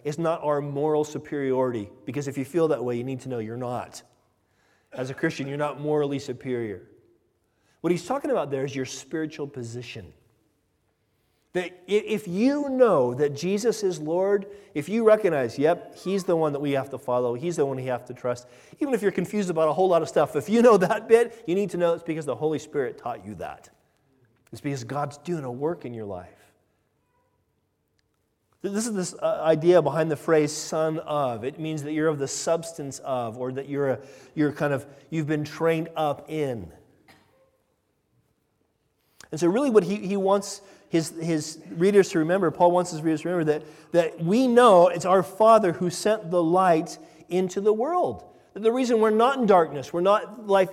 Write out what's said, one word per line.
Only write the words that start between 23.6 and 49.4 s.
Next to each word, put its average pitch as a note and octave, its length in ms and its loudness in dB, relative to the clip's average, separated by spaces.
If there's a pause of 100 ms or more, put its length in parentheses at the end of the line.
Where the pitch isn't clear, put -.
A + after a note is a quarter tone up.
It's A2+ 80 -18
because C#3 240 -6
God's C#3 340 -6
doing E3 260 -8
a B2+ 60 -8
work D3+ 340 -6
in B2 100 -10
your A2 100 -10
life. F2+ 480 -14 (2000)
Th-, G3+ 120 -4
this A3 120 -2
is A#3 60 -6
this, F#3 220 -4
uh, - 280 -2
idea D#3+ 400 6
behind D#3 280 0
the D3 60 0
phrase D3+ 360 2
"son D#3+ 480 -4
of." C3 440 -4
It D3+ 140 -8
means D#3 240 -6
that D3 100 -8
you're D#3 160 0
of D3+ 100 -2
the C3+ 100 -4
substance D#3+ 720 -6
of, B2 380 -6
or B2+ 140 -4
that C3+ 160 -8
you're C#3 220 0
a, A#2+ 80 0 (360)
you're D3+ 180 2
kind C#3+ 200 -2
of, C3 140 -4 (220)
you've D#3+ 180 -4
been D3+ 180 -2
trained D#3+ 520 -2
up D3+ 340 -4
in. B2+ 400 -6 (2500)
And D#3 60 -8
so F3 80 2
really B3 240 2
what G#3+ 140 6
he, F#3 120 -2
he G3+ 200 -4
wants G3 440 0 (280)
his, E3 220 0
his D#3+ 500 -4 (100)
readers F#3+ 380 4
to - 100 -2
remember, E3+ 320 2
Paul F3 220 4
wants F3+ 180 0
his D#3 100 -8
readers D#3 220 -2
to E3+ 60 -4
remember E3 240 0
that, D3+ 100 -2 (300)
that E3 280 2
we G#3+ 280 2
know A3+ 400 8
it's E3+ 160 -2
our F#3 180 4
Father G#3+ 480 6
who F3+ 180 -2
sent G#3 440 -2
the F3 100 2
light E3+ 560 2 (300)
into F#3 320 -2
the G#3 120 2
world. B3+ 520 -2 (300)
That G3 100 -12
the A3+ 80 4
reason B3 260 2
we're A3 120 4
not A#3 280 2
in A#3+ 80 0